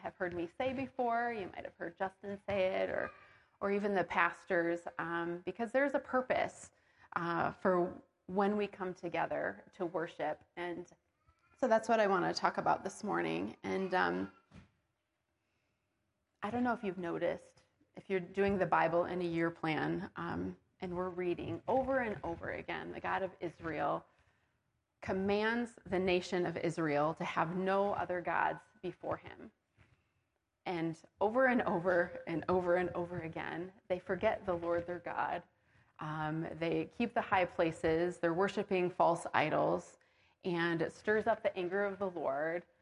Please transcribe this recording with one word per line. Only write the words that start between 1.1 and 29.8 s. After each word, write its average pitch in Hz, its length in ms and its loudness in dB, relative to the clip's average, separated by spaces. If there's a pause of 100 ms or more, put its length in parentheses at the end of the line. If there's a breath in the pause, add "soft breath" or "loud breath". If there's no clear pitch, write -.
you 202 220 -6
might - 80 -10
have - 140 -12
heard 170 200 -8
Justin 196 480 -6
say 196 200 2
it, 190 240 0
or, - 200 -2 (520 loud breath)
or 202 80 2
even 202 240 2
the 180 100 4
pastors, 170 760 2 (180)
um, 170 480 -4
because 220 260 -4
there's 277 220 2
a 285 40 4
purpose, - 720 -2 (480 soft breath)
uh, 170 360 0 (100)
for 180 260 4 (380)
when 202 300 2
we 208 100 0
come 185 280 -6
together 165 680 -4 (140)
to 190 80 -4
worship. 165 560 -4 (160)
And 175 300 -6 (760)
so - 80 2
that's 220 220 4
what 226 100 6
I 208 60 6
wanna 175 260 4
talk 180 240 0
about 160 260 2
this - 220 -8
morning. 170 500 -2 (100)
And, 190 280 -2
um, 185 380 2 (2000)
I 208 60 -2
don't 240 160 0
know 247 80 4
if 214 100 -4
you've 185 140 -2
noticed, 170 680 -4 (340)
if 180 120 -16
you're 190 120 2
doing 196 360 2
the 185 80 4
Bible 170 400 4
in 180 160 -2
a 175 60 0
year 170 240 2
plan, 160 680 -2
um, 175 400 -4 (240)
and 180 140 -6
we're 185 160 -2
reading 175 580 -4
over 262 300 2
and 226 260 -2
over - 280 -6
again, 165 420 -8
the - 60 -12
God 180 220 -2
of 185 80 -2 (100)
Israel 160 640 -4 (1000 soft breath)
commands 214 680 0 (180)
the 185 80 2
nation 180 480 2
of 170 100 -4
Israel 156 640 2
to 175 60 -4
have 170 320 0
no 196 360 2
other 180 300 -2
gods 156 400 0 (180)
before 160 380 -6
him. - 320 -20 (1120)